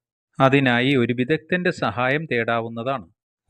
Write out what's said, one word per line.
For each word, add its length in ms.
അതിനായി 540
ഒരു 180
വിദഗ്ധന്റെ 580
സഹായം 560
തേടാവുന്നതാണ്. 840